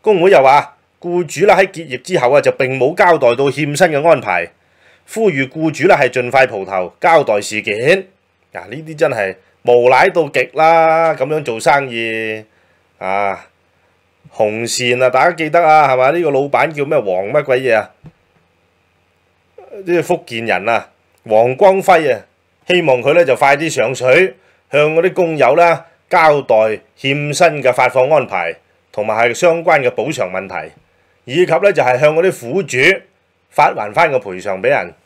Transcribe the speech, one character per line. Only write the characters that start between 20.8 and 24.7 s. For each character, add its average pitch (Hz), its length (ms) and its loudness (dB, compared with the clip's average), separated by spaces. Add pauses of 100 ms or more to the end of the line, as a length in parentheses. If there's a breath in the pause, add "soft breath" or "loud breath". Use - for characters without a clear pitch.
黃 113 280 2
光 190 240 4
輝 165 340 2
啊， 101 60 -8 (460)
希 180 160 0
望 127 200 0
佢 139 120 0
咧 170 100 4
就 - 120 0
快 143 200 2
啲 156 140 -6
上 127 240 -2
水， 147 400 0 (360 soft breath)